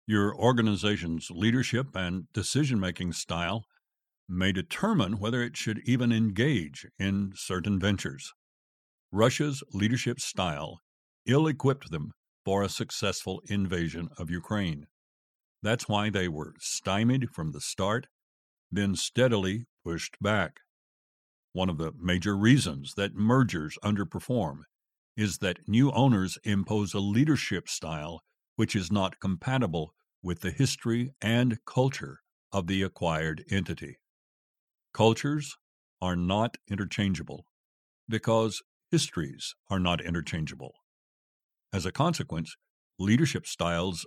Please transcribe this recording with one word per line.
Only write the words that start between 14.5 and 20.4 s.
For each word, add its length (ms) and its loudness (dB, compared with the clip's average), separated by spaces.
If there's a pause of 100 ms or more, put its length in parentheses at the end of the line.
That's 260 0
why 220 2
they 160 0
were 320 -6
stymied 720 0
from 200 -6
the 100 -10
start, 460 -2 (640)
then 240 0
steadily 720 2 (180)
pushed 380 -6
back. 380 0 (920)